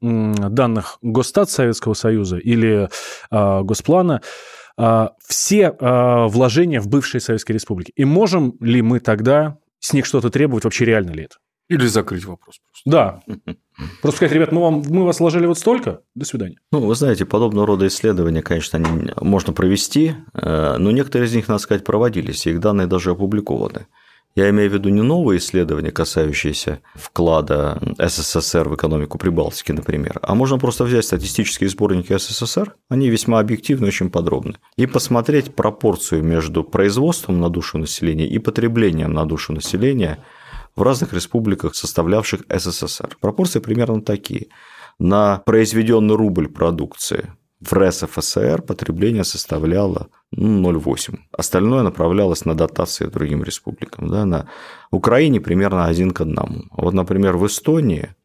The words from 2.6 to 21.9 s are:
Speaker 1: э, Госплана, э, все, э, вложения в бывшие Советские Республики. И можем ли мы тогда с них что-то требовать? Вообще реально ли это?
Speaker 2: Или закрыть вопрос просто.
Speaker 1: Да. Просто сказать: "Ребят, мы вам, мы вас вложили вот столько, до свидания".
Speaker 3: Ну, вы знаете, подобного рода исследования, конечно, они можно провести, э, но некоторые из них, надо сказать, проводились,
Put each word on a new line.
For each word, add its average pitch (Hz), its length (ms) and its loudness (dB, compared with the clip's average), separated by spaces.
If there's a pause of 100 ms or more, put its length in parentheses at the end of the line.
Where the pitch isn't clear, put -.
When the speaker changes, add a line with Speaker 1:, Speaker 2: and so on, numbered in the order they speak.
Speaker 1:
э, 98 320 2
Госплана, 147 600 2 (580)
э, 113 280 4 (200)
все, - 520 2
э, 123 460 4
вложения 127 560 2
в 101 60 -4
бывшие 127 340 0
Советские 110 320 -2
Республики. 101 420 -6
И 143 80 2
можем 165 580 2
ли 117 200 4
мы 117 180 4
тогда 135 600 2 (200)
с - 140 -6
них 139 140 2
что-то 120 240 0
требовать? 135 320 2
Вообще 117 220 0
реально 107 260 2
ли 78 140 -10
это? - 100 -20 (320)
Speaker 2:
Или 135 200 2
закрыть 98 380 -2
вопрос - 340 -18
просто. - 260 -20
Speaker 1:
Да. 135 360 2 (840)
Просто 147 140 0
сказать: 147 180 2
"Ребят, 156 160 2
мы 170 100 2
вам, 156 260 2
мы 180 160 2
вас 170 160 0
вложили 170 280 2
вот 170 100 0
столько, 240 440 -2 (120)
до 127 100 -10
свидания". 104 340 -8 (140)
Speaker 3:
Ну, 151 100 2
вы 110 120 2
знаете, 117 320 2
подобного 104 400 2
рода 98 220 4
исследования, 87 560 0
конечно, 82 340 -4
они 82 320 0 (100)
можно 95 320 2
провести, 120 640 2 (220)
э, 78 420 0
но 95 140 2
некоторые 127 360 0
из 113 60 -4
них, 113 140 0
надо 107 120 0
сказать, 101 240 -2
проводились, 107 640 0